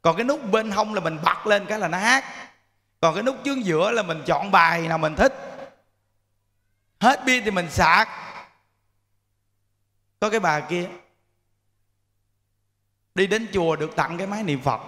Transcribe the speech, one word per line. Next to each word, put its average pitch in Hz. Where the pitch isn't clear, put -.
Còn 165
cái 226
nút 269
bên 220
hông 214
là 190
mình 160
bật -
lên 202
cái 214
là 185
nó 170
hát. 247
Còn 160
cái 202
nút 262
trước 277
giữa 185
là 226
mình 160
chọn 165
bài 170
nào 165
mình 156
thích. 262
Hết 269
pin 254
thì 214
mình 175
sạc. 185
Có 208
cái 220
bà 156
kia 175
đi 190
đến 214
chùa 165
được 151
tặng 165
cái 190
máy 202
niệm 147
Phật. 131